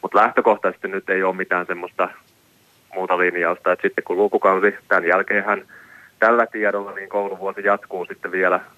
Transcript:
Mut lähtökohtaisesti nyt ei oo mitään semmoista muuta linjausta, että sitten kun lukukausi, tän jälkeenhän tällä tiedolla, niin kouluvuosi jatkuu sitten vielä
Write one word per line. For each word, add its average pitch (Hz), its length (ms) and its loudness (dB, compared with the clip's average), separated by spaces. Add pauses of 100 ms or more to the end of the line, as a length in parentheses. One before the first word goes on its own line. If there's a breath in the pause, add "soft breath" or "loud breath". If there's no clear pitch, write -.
Mut - 120 -8
lähtökohtaisesti 104 720 2
nyt 95 220 -6
ei 95 120 0
oo 95 100 2
mitään 92 340 -2
semmoista 90 420 -4 (840)
muuta 92 240 -2
linjausta, 87 540 0
että 92 160 0
sitten - 160 -4
kun 90 120 -2
lukukausi, 98 580 2 (140)
tän 92 160 2
jälkeenhän 98 580 0 (560 loud breath)
tällä 113 280 4
tiedolla, 101 460 -4
niin 98 160 -12
kouluvuosi 98 560 -4
jatkuu 101 400 -2
sitten 95 280 -12
vielä 90 280 0 (180)